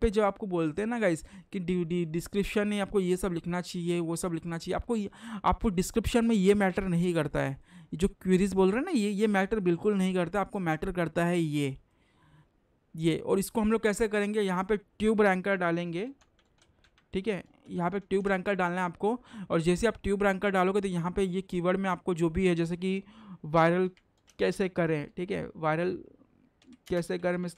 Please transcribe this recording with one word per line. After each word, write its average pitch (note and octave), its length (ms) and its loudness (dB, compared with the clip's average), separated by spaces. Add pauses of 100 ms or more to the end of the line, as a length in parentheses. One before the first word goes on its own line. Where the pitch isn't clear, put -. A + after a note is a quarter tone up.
पे A#3 80 2
जो G#3+ 140 2
आपको G3+ 240 -2
बोलते E3 340 -2
हैं A3 80 -4
ना A#3+ 100 -4
गाइस F3 260 0 (260)
कि G3 80 -6
डि-, F3+ 260 -2
डि-, F3 200 -2
डिस्क्रिप्शन G3 640 -2
में G#3 120 -2
आपको G3 200 -2
ये F3+ 180 2
सब F#3 160 -2
लिखना F3 280 -4
चाहिए, F3 380 -4
वो E3 160 -4
सब F3 180 -4
लिखना E3 240 -6
चाहिए, F3+ 180 -6
आपको - 200 -4
ये, G3+ 140 -4 (360)
आपको F#3 240 2
डिस्क्रिप्शन G#3+ 560 0
में A#3 100 4
ये G3 180 6
मैटर G3 300 2
नहीं F3 300 2
करता D3+ 260 0
है, C#3 180 -2 (360)
जो E3+ 140 2
क्वेरीज F#3 460 2
बोल F#3+ 180 4
रहे A3+ 80 0
हैं D#4 60 -2
ना, G4 60 -6
ये, G#3+ 180 2
ये G#3 180 2
मैटर G3 320 2
बिल्कुल F3+ 340 2
नहीं F#3+ 200 2
करता, F#3 280 0
आपको G3 180 -4
मैटर E3+ 320 -2
करता E3+ 340 -2
है F3 140 2
ये, D3 380 -2 (1160)
ये। D#3+ 220 2
और G3 220 0
इसको G#3+ 220 -2
हम G#3+ 100 2
लोग A3 120 2
कैसे A3 240 2
करेंगे, G#3 340 0
यहाँ F#3+ 220 0
पे G#3 140 0
ट्यूब G#3+ 440 0
रैंकर G3 340 2
डालेंगे, F3 540 -2 (1040)
ठीक G3 140 -4
है, F#3+ 160 -2 (220)
यहाँ F3 260 -2
पे G3 80 -4
ट्यूब F#3+ 280 -2
रैंकर G3 280 0
डालना F3+ 220 0
है F#3 60 -2
आपको। G3+ 360 -2 (300)
और E3+ 120 2
जैसे F3+ 260 2
आप G#3+ 160 -4
ट्यूब G3 200 0
रैंकर G3 280 2
डालोगे F#3+ 300 2
तो G3 60 -2
यहाँ F3 240 -2
पे G3+ 120 -2
ये F#3+ 200 -2
कीवर्ड F3+ 360 0
में F#3+ 100 -2
आपको F3+ 240 -2
जो E3 160 2
भी F3+ 180 2
है, F3 80 4
जैसे E3+ 220 -2
कि F#3+ 260 -2 (420)
वायरल E3+ 440 4 (500)
कैसे F#3 300 0
करें, D#3+ 380 -2 (100)
ठीक F3+ 140 -6
है, E3+ 160 -6 (100)
वायरल D#3+ 400 -2 (880)
कैसे F3+ 320 -2
करें F3+ 180 -2
मैं F3+ 200 -6